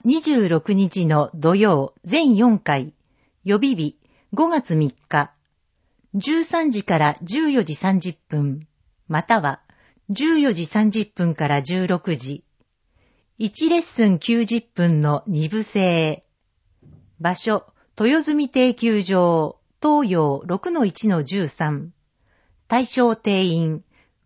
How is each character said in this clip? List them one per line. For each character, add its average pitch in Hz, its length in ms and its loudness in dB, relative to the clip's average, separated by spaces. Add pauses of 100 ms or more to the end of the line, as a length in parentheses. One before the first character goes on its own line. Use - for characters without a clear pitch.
二 302 180 2
十 262 260 2
六 165 280 0
日 190 320 0
の 151 260 2
土 165 220 2
曜 180 480 2
全 254 320 2
四 220 240 4
回。 143 340 -4 (500)
予 202 120 0
備 247 200 0
日、 156 220 -6 (360)
五 320 160 0
月 269 260 -2
三 151 180 0 (140)
日。 147 260 -2 (800)
十 302 300 -2
三 320 260 -2
時 208 140 -2
か 170 140 0
ら 147 260 2
十 285 260 -2
四 254 140 2
時 151 100 -6
三 190 260 0
十 160 140 -6 (140)
分。 147 400 -4 (400)
ま 156 160 -2
た 226 160 0
は、 143 220 -4 (480)
十 311 280 0
四 277 160 2
時 165 120 -4
三 214 260 0
十 208 140 -2
分 170 280 -2
か 147 140 -2
ら 143 160 0
十 180 240 -2
六 175 300 -2
時。 131 260 -12 (920)
一 226 320 -2
レ 339 80 2
ッ 339 40 0
ス 220 280 0
ン 175 100 2
九 233 240 0
十 226 160 -2
分 170 400 0
の 147 280 0
二 156 200 -2
部 214 160 -4
制。 170 580 0 (1000)
場 175 140 -2
所、 214 300 -4 (320)
豊 277 240 2
住 294 280 -2
定 254 260 2
休 220 260 0
場、 175 560 0 (240)
東 294 280 2
洋 151 360 0
六 190 260 -4
の 320 120 0
一 202 240 -2
の 170 160 0
十 175 240 -4
三。 151 460 -6 (720)
対 247 160 0
象、 233 320 0
定 196 300 0
員、 165 380 -2 (420)